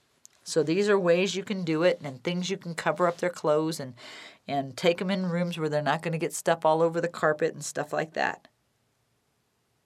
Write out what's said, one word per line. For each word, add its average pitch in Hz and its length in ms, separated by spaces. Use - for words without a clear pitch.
So - 180
these 180 260
are 202 100
ways 180 380
you 190 80
can 185 200
do 160 200
it 175 200
and 135 200
things 180 260
you 190 80
can 170 160
cover 170 340
up 175 100
their 180 120
clothes 160 500
and, 127 140
and 139 280
take - 240
'em 185 100
in 185 160
rooms 175 320
where 156 100
they're 147 140
not 147 200
gonna 165 160
get 160 160
stuff - 320
all 156 160
over 170 180
the 170 80
carpet 156 460
and 147 100
stuff - 280
like 156 220
that. - 340